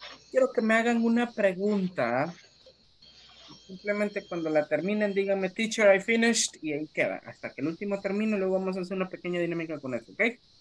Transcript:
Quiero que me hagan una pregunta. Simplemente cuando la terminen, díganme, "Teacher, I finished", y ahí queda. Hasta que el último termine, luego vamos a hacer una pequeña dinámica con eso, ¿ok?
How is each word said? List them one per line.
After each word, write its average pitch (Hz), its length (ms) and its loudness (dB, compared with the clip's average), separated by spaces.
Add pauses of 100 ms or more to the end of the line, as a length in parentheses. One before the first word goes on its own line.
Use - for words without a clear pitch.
(320)
Quiero 262 200 2
que 233 100 0
me 220 140 4
hagan 233 280 2
una 233 280 2
pregunta. 180 1000 0 (1300)
Simplemente 202 600 -4
cuando 165 220 -4
la 151 180 2
terminen, 202 460 0
díganme, 196 360 0
"Teacher, 214 460 4
I 190 40 2
finished", 226 640 2
y 151 120 -4
ahí 156 140 -4
queda. 110 380 -2
Hasta 113 280 -12
que - 80 -10
el 143 60 -2
último 196 340 -4
termine, 208 360 -2
luego 190 220 0
vamos 190 180 -4
a 190 40 -6
hacer 185 140 -8
una 185 140 -4
pequeña 175 300 -6
dinámica 165 400 -4
con 127 160 -8
eso, 117 160 -12
¿ok? 131 100 -6 (400)